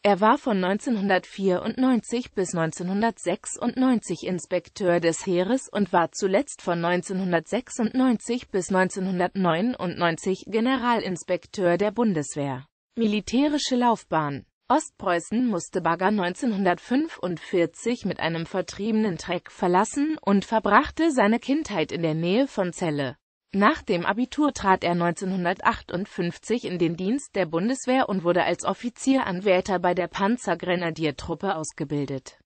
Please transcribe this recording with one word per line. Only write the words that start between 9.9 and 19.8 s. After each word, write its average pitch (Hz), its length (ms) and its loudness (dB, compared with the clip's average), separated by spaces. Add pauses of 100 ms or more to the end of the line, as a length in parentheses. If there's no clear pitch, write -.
Generalinspekteur 202 1300 0
der 208 140 2
Bundeswehr. 147 760 -2 (300)
Militärische 240 760 0
Laufbahn. 165 720 0 (240)
Ostpreußen 214 760 0
musste 185 360 -2
Bagger 170 300 2
neunzehnhundertfünfundvierzig 190 1900 0
mit - 160 -4
einem 165 240 -2
vertriebenen 202 720 -2
Treck - 340 -8
verlassen 247 680 0